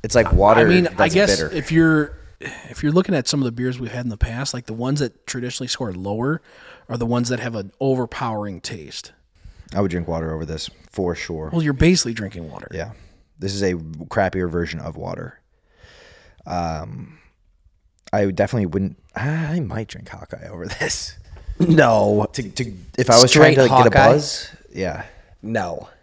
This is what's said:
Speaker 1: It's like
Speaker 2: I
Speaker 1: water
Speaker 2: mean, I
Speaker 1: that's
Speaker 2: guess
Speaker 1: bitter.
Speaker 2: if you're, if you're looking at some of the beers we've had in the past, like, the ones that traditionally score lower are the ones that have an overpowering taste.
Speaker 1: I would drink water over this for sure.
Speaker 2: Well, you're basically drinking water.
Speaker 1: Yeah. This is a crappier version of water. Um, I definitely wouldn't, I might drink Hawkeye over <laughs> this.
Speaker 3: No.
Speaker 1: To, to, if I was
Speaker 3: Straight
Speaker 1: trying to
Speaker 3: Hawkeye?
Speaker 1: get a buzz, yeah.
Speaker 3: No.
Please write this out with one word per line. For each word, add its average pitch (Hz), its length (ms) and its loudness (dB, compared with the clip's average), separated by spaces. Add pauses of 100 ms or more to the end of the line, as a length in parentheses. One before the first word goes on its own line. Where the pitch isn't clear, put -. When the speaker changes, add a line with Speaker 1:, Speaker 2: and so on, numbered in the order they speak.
Speaker 1:
It's 113 120 -6
like 117 140 6
Speaker 2:
I - 60 4
Speaker 1:
water 110 320 6
Speaker 2:
mean, 180 200 6
I - 80 -4
Speaker 1:
that's 175 200 2
Speaker 2:
guess 202 160 4 (100)
Speaker 1:
bitter. 156 140 -6
Speaker 2:
if 151 180 -6
you're, 160 420 2 (260)
if - 420 -14
you're 151 100 0
looking 185 220 2
at 131 140 -2
some 143 120 0
of 131 40 0
the 117 80 -2
beers 123 260 -4
we've 117 140 -10
had 123 120 -8
in 120 40 -4
the 107 80 -6
past, 120 380 -2
like, 127 120 -12
the 117 60 -12
ones 131 280 -4
that - 260 -6
traditionally 123 420 -8
score 110 240 -6
lower 107 480 -4 (480)
are 120 80 -8
the 120 100 -4
ones 120 220 -2
that 123 120 -4
have 120 140 -8
an 98 260 -10
overpowering 117 800 -4
taste. - 520 -14 (640)
Speaker 1:
I 98 60 -2
would 95 120 0
drink 85 160 -4
water 80 260 -4
over 80 100 -6
this 78 240 -10 (220)
for 87 240 -4
sure. 78 380 -10
Speaker 2:
Well, 165 100 -2
you're 147 100 0
basically 156 400 2
drinking 95 380 -10
water. - 220 -16
Speaker 1:
Yeah. 85 180 -8 (480)
This 98 160 -6
is 98 80 -2
a 92 120 2
crappier 85 760 -4
version 85 300 -4
of 76 160 -12
water. 87 420 -12 (1080)
Um, 82 760 -8 (920)
I 104 200 0
definitely 101 340 -2
wouldn't, 90 300 -4 (180)
I 156 460 -4
might 110 260 -8
drink - 220 -18
Hawkeye - 400 -16
over 85 180 -12
<laughs> - 140 -10
this. - 360 -6 (440)
Speaker 3:
No. 110 720 4
Speaker 1:
To, - 180 -8
to, 113 220 -8 (260)
if 123 120 2
I 117 120 10
was 127 80 6
Speaker 3:
Straight 156 240 8
Speaker 1:
trying 131 140 6
to 123 40 4
Speaker 3:
Hawkeye? 123 180 8
Speaker 1:
get - 20 -4 (160)
a - 40 10
buzz, - 380 -2 (220)
yeah. 92 320 -6 (360)
Speaker 3:
No. 98 480 -4 (140)